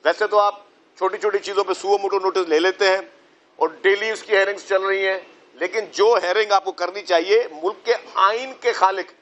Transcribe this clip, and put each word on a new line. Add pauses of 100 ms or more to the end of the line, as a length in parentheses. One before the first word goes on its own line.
वैसे
तो
आप (340)
छोटी-छोटी
चीजों
पे
सुओ
मोटो
नोटिस
ले
लेते
हैं (500)
और (120)
डेली
उसकी
हियरिंग्स
चल
रही
हैं, (380)
लेकिन
जो
हियरिंग
आपको
करनी
चाहिए (140)
मुल्क
के (260)
आइन
के
खालिक